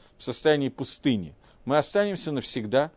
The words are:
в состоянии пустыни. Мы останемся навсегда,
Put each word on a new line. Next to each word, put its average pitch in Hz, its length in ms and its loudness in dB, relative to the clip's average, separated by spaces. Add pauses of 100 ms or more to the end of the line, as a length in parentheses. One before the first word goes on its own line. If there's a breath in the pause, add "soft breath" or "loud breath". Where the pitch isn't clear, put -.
(180 soft breath)
в - 60 -18
состоянии 139 460 2
пустыни. 110 680 -2 (300 soft breath)
Мы 131 120 2
останемся 190 540 0
навсегда, 131 640 0